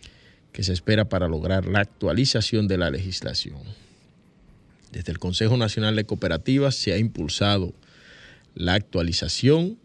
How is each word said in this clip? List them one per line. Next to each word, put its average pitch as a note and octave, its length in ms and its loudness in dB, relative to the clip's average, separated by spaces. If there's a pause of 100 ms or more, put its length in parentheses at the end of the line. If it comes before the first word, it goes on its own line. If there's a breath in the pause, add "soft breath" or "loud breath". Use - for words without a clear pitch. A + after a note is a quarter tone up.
(520 soft breath)
que G#2+ 120 -6
se F#2 100 0
espera F#2+ 360 0
para F2+ 180 0
lograr E2+ 380 0
la F#2+ 140 0
actualización G#2+ 880 0
de F#2+ 100 0
la F2 140 2
legislación. F2+ 640 -6 (1300 soft breath)
Desde F2 200 -8
el E2 80 -6
Consejo A2 380 2
Nacional A2 380 0
de G#2+ 80 0
Cooperativas B2 720 0
se - 180 -2
ha F2 40 0
impulsado G2+ 760 0 (800 loud breath)
la F2 220 0
actualización G#2+ 1080 0